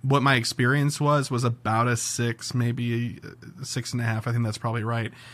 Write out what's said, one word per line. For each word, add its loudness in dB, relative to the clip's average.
what 4
my 6
experience 2
was, 2
was 0
about 0
a 2
six, -4
maybe -2
a -10
six -6
and -2
a -2
half. -2
I -2
think 0
that's -2
probably -4
right. -2